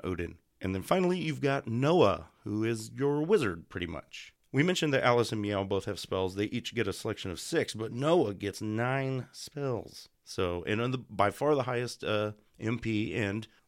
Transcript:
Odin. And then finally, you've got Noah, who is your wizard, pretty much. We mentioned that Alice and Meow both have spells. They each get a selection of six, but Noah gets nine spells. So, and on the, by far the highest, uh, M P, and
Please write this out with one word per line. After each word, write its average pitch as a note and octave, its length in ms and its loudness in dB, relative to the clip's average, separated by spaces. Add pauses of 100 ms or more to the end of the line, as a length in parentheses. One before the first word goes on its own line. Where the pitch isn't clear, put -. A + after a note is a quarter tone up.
Odin. E2+ 320 -4 (240)
And F#2+ 140 -2
then F#2+ 80 -4
finally, F3+ 360 2
you've D3+ 220 -4
got C#3 260 0
Noah, A2+ 600 4 (180)
who G#2+ 200 -2
is A2+ 300 -2
your C#3+ 280 2
wizard, C3+ 460 2
pretty F2 200 -4
much. - 440 -12 (200)
We C3+ 100 4
mentioned F3 320 2
that C3 100 2
Alice A#2+ 280 4
and G#2+ 100 -2
Meow G2+ 220 0
both G2 220 0
have G#2 120 -4
spells. F#2+ 380 -2
They G2+ 80 2
each - 320 -4
get A2+ 100 0
a F#2+ 60 -2
selection G2+ 400 -6
of E2 80 -8
six, D3 340 -2
but A2 180 -6
Noah C3 420 4
gets F#2+ 280 -6
nine B2+ 720 -2
spells. - 760 -8 (140)
So, F2 420 -2
and G#2+ 160 0
on B2+ 120 0
the, B2+ 60 -2
by G2+ 320 2
far D3 260 2
the B2+ 80 0
highest, B2 400 -4
uh, G#2 280 0 (280)
M A2+ 180 0
P, A2 340 0
and G#2+ 360 -2 (200)